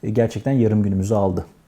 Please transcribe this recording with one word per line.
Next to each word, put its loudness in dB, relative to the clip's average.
E, -6
gerçekten 0
yarım 2
günümüzü 0
aldı. -2